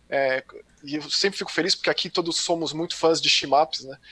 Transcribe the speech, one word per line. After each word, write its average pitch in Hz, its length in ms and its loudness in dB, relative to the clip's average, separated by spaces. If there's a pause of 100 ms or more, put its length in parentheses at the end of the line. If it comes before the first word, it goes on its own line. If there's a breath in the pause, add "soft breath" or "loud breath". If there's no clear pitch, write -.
é, 131 340 2 (400)
e 143 120 -8
eu 151 80 -6
sempre 196 340 0
fico - 140 -6
feliz 170 240 -2
porque - 140 -2
aqui 165 200 0
todos 170 280 -2
somos 165 360 -2
muito 165 220 -4
fãs 160 260 4
de 147 80 2
shmups, 147 560 2
né? 135 120 -14 (140 loud breath)